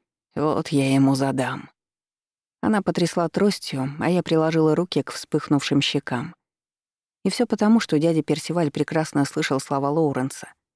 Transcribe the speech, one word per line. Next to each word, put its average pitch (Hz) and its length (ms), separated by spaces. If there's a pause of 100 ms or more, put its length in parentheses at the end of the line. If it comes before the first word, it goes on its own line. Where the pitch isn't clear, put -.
(360)
«Вот 151 340
я 135 260
ему 135 200
задам». 135 540 (920)
Она 208 200
потрясла 170 460
тростью, 143 720
а 127 100
я 175 140
приложила 160 500
руки 151 300
к - 80
вспыхнувшим - 680
щекам. 143 520 (920)
И 196 40
всё 240 160
потому, 220 360
что - 180
дядя 160 240
Персиваль 156 480
прекрасно 156 540
слышал 143 340
слова 139 300
Лоуренса, 139 640 (220)